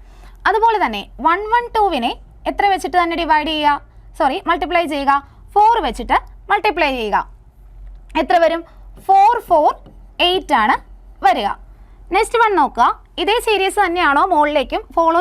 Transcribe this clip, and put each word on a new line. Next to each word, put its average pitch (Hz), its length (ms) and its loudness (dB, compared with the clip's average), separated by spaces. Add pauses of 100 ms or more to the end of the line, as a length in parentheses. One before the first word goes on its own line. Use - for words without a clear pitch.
(500)
അതുപോലെ 440 340 2
തന്നെ 214 180 -6 (260)
വൺ 359 120 0 (120)
വൺ 480 120 2 (120)
ടൂവിനെ 339 360 -2 (380)
എത്ര 392 220 -2
വെച്ചിട്ട് 370 300 -4
തന്നെ 339 200 -4
ഡിവൈഡ് 302 300 0
ചെയ്യുക? 294 200 0 (460)
സോറി, 294 180 0 (120)
മൾട്ടിപ്ലൈ 349 440 0
ചെയ്യുക. 277 200 0 (420)
ഫോർ 427 200 4 (120)
വെച്ചിട്ട് 240 300 -2 (340)
മൾട്ടിപ്ലൈ 349 480 0
ചെയ്യുക. 202 200 -2 (1040)
എത്ര 359 220 2
വരും? 330 180 0 (440)
ഫോർ 392 280 4 (140)
ഫോർ 330 220 2 (560)
എയ്റ്റ് 359 360 -2
ആണ് 220 120 2 (520)
വരിക. 269 220 0 (680)
നെക്സ്റ്റ് 440 280 0
വൺ 427 80 2 (100)
നോക്കുക. 254 260 0 (360)
ഇതേ 403 140 0 (100)
സീരീസ് 381 380 0
തന്നെയാണോ 330 380 0 (100)
മുകളിലേക്കും 294 500 0 (140)
ഫോളോ 330 240 2